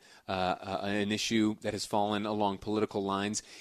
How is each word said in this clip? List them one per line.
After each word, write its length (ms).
uh, 40
uh, 520
an 280
issue 500
that 120
has 120
fallen 400
along 340
political 440
lines 400